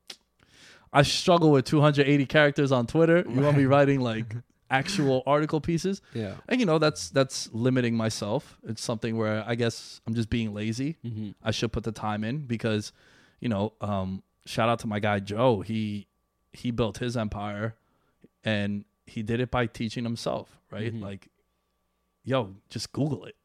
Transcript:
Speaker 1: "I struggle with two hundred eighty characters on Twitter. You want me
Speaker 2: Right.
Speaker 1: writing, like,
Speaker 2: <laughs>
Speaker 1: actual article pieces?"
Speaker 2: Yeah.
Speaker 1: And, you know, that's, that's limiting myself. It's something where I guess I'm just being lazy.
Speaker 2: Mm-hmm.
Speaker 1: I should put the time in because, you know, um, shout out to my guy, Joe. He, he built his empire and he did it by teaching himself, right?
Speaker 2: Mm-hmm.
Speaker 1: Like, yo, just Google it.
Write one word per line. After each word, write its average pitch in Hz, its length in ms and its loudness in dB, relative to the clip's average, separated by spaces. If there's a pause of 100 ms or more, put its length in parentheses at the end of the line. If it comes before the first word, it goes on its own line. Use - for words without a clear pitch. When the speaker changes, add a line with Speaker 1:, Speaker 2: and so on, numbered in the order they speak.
(920)
Speaker 1:
"I 143 100 6
struggle 165 480 4
with 135 140 6
two 151 160 4
hundred 139 260 4
eighty 143 180 4
characters 143 460 4
on 120 160 2
Twitter. 165 420 4
You 127 120 0
want 143 160 4
me 139 80 6
Speaker 2:
Right. 139 140 6
Speaker 1:
writing, 139 220 4
like, 113 340 -4 (160)
Speaker 2:
<laughs> - 180 -20
Speaker 1:
actual 135 560 0
article 151 360 2
pieces?" 170 400 -2 (120)
Speaker 2:
Yeah. 104 220 -6 (120)
Speaker 1:
And, 247 120 0
you 240 60 2
know, 160 140 2
that's, 151 300 0
that's - 440 -2
limiting 120 420 2
myself. 113 640 -4 (100)
It's 113 140 -8
something 113 360 -4
where 107 280 0
I 120 100 -2
guess - 520 -4
I'm 113 80 -4
just 117 140 -2
being 113 240 -2
lazy. 113 520 -4
Speaker 2:
Mm-hmm. 107 260 -8 (120)
Speaker 1:
I 113 80 -2
should 113 200 -2
put 110 120 -6
the 113 80 -4
time 107 320 -6
in 135 240 -6
because, 110 460 -2 (460)
you 123 100 -4
know, 104 320 -2
um, 95 420 -4 (220)
shout 113 240 0
out 117 100 0
to - 80 -10
my 104 120 -2
guy, 104 200 2
Joe. 104 420 2
He, 104 460 -6 (460)
he - 180 -6
built 113 280 -2
his 123 180 -4
empire 104 580 -6 (680)
and 104 420 -2 (200)
he - 180 -8
did 113 180 -2
it 123 100 -4
by 123 160 0
teaching 117 360 -6
himself, - 540 -6 (140)
right? 110 220 -6
Speaker 2:
Mm-hmm. 110 100 -10
Speaker 1:
Like, 98 240 -14 (960)
yo, 117 320 -2 (140)
just - 240 -10
Google 139 320 -2
it. 107 200 -18